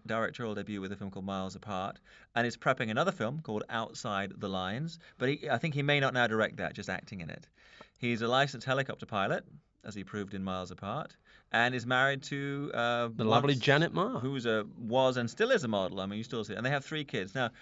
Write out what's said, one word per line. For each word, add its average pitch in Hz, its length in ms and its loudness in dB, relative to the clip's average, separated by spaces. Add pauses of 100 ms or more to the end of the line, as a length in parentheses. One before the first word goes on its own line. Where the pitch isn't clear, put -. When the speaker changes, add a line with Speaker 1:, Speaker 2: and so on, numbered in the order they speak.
Speaker 1:
directorial 110 480 -2
debut 101 260 -6
with 95 120 -6
a 98 40 -8
film 98 140 -8
called 98 140 -8
Miles 95 320 -4
Apart, 98 420 -6 (360)
and 117 120 2
is 117 100 -4
prepping 131 340 0
another 156 220 2
film 131 280 -4
called 107 280 -4
Outside 104 680 -4
the 101 120 -4
Lines, 98 500 -4 (200)
but 123 100 2
he, 147 220 -2
I 117 80 4
think 160 160 -2
he 143 80 0
may 143 180 4
not 135 140 4
now 123 140 4
direct 110 300 2
that, 85 160 -4
just 101 140 -8
acting 92 320 -8
in 82 100 -10
it. - 180 -14 (500)
He's 120 240 0
a 117 60 0
licensed 135 380 2
helicopter 131 400 -2
pilot, 110 380 0 (400)
as 104 120 -10
he 95 80 -6
proved 98 300 -6
in 95 100 -4
Miles 92 260 -4
Apart, 113 460 -8 (340)
and 120 240 4
is 117 120 -2
married 135 360 4
to, 139 500 -4
uh, 120 400 2
Speaker 2:
The 113 120 0
lovely 123 300 6
Speaker 1:
once, 123 100 0
Speaker 2:
Janet 156 280 6
Ma. 185 280 0
Speaker 1:
who's 131 260 -4
a, 110 180 2 (140)
was 127 380 4
and 120 120 0
still 233 220 0
is 196 140 4
a 113 40 -2
model. 95 320 0
I 95 60 -2
mean, 101 120 -4
you 113 60 -6
still 113 200 -4
see 107 80 -8
it. 95 40 -4
And 107 80 -2
they 131 60 2
have 139 140 0
three 151 200 -4
kids. 101 300 -4
Now, 127 160 0 (120)